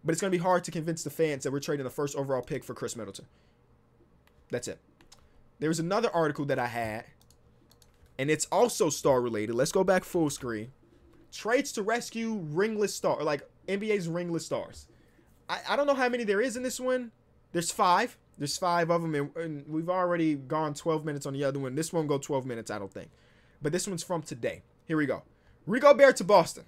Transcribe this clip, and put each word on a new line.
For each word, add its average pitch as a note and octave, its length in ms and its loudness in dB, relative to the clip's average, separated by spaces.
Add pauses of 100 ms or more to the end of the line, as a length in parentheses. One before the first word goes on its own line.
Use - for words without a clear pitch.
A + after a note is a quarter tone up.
But D#3+ 80 0
it's D#3+ 80 -2
gonna G3 100 -2
be F3 60 0
hard F3 260 2
to E3+ 80 -10
convince E3 320 -6
the D3 60 -8
fans D3+ 340 -2
that C#3 80 -2
we're C#3+ 80 -2
trading C#3+ 240 -4
the B2+ 60 -6
first C#3+ 260 -4
overall C3+ 260 -2
pick C3 220 -8
for B2 100 -12
Chris A#2 220 -8
Middleton. G#2 300 -12 (1300)
That's A#2+ 180 -6
it. F2+ 100 -12 (800)
There D3+ 100 -2
was D#3+ 100 0
another G3 360 0
article D3+ 300 0
that C3+ 140 0
I A#2+ 80 -2
had, A2+ 360 -4 (1120)
and C#3 140 0
it's D#3 220 0
also G3+ 360 4
star C#3 300 2
related. A2+ 340 -2
Let's B2+ 200 0
go F#3+ 100 4
back F#3 220 2
full D#3+ 240 0
screen. A#2 420 -8 (580)
Trades C4 440 0
to A3 100 -4
rescue A3+ 540 -4 (140)
ringless G#3 440 0
star, D3 260 0
like, D3 200 0 (260)
N G3 120 -2
B G#3+ 120 -2
A's F#3+ 160 0
ringless E3+ 380 -4
stars. - 420 -6 (600)
I, F3 100 -4 (100)
I G3+ 60 2
don't C#4 100 2
know C#4+ 80 4
how B3+ 140 2
many A#3+ 160 0
there G3+ 160 2
is A#3 160 0
in B3+ 80 -6
this B3+ 160 -4
one. B3+ 320 -2 (400)
There's F3 180 -2
five. G3+ 480 4 (200)
There's C#3+ 200 -4
five F3 320 2
of E3+ 140 2
'em, D#3+ 100 -2
and, C#3+ 220 -4
and D#3 320 -8
we've D#3+ 220 -4
already F3 460 2
gone D#3 380 -2
twelve D#3 300 -2
minutes D3 220 -6
on C#3 80 -6
the C#3 100 -4
other C#3 160 0
one. C3 160 -6
This D#3+ 160 -4
won't D#3+ 160 0
go C#3+ 100 2
twelve C3 280 -2
minutes, A#2 260 -8
I G#2 80 -6
don't G2 140 -10
think. F#2+ 160 -12 (520)
But - 120 -2
this F3+ 140 -2
one's F3+ 160 -6
from E3+ 180 -4
today. A#2 420 -8 (220)
Here D#3+ 100 -2
we D3+ 100 2
go. A#2 180 -2 (420)
Rudy A3 160 0
Gobert C#4 360 10
to G#3+ 60 -4
Boston. F3+ 440 6